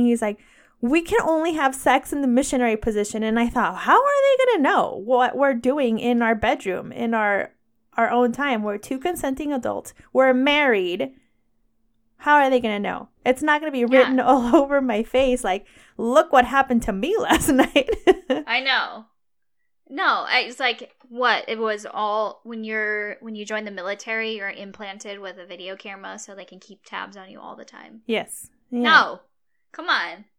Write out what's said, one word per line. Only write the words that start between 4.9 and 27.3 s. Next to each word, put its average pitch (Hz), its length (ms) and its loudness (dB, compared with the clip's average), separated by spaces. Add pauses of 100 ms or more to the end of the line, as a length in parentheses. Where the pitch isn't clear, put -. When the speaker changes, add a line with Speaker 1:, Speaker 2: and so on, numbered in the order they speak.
Speaker 1:
what 247 340 2
we're 277 160 2
doing 247 460 0
in 240 220 0
our 226 140 2
bedroom, 214 560 -2
in 226 220 -4
our, 208 400 -2 (440)
our 226 120 2
own 240 240 2
time? 254 280 -2
We're 208 160 -4
two 262 220 -8
consenting 294 540 -4
adults. 214 400 -6 (200)
We're 262 200 4
married. 254 800 2 (1040)
How 294 180 4
are 277 140 6
they 262 100 4
gonna 214 200 -2
know? 185 280 -8 (180)
It's 262 160 2
not 302 200 2
gonna 311 100 -4
be 262 80 -4
Speaker 2:
Yeah. 240 180 4
Speaker 1:
written 254 220 4
<laughs> 247 100 4
all 240 240 4
over 277 280 4
my 226 220 0
face, 254 420 0
like, 190 200 -2 (300)
"Look 277 380 4
what 254 100 8
happened 254 400 2
to 220 80 -2
me 247 260 -2
<laughs> - 20 -2
last - 280 2
night." 277 420 2 (160)
<laughs> 302 420 0
Speaker 2:
I 233 120 0
know. 240 460 -4 (840)
No, 311 120 -6 (240)
I, 247 200 0
it's 247 120 -14
like, 240 340 -4 (140)
what? 233 400 -2
It 220 100 -6
was 214 340 -4
all, 214 520 -4
when 226 200 -12
you're, 214 580 -6
when 226 120 -16
you 208 100 -12
join 214 220 -6
the 202 60 -12
military, 208 640 -8
you're 196 160 -10
implanted 202 680 -16
with 196 220 -14
a 175 80 -20
video 190 280 -14
camera 196 440 -16
so 202 160 -18
they 185 100 -18
can 185 140 -20
keep - 260 -20
tabs 196 320 -12
on 190 140 -20